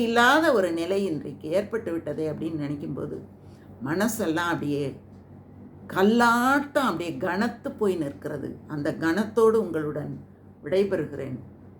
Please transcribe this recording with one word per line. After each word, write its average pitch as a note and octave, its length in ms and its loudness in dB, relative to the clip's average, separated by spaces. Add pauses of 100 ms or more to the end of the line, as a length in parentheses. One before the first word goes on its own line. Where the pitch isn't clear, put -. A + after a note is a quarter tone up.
இல்லாத B3 360 6 (140)
ஒரு F#3 100 4 (120)
நிலை F#3+ 240 0
இன்றைக்கு D3+ 420 -6 (120)
ஏற்பட்டு G#3 340 -4
விட்டதே D#3 360 -4
அப்படின்னு D3+ 360 -4
நினைக்கும்போது D3 520 -6 (720)
மனசெல்லாம் E3+ 640 0
அப்படியே D3 320 -2 (1080)
கல்லாட்டம் A#3+ 960 4
அப்படியே F3 220 -4 (120)
கனத்து G3 460 -2 (100)
போய் G3 220 2
நிற்கிறது. C#3+ 480 -8 (240)
அந்த D3 140 -4 (140)
கனத்தோடு G#3+ 640 4
உங்களுடன் D3+ 480 -4 (500)
விடைபெறுகிறேன். D3 760 0 (420)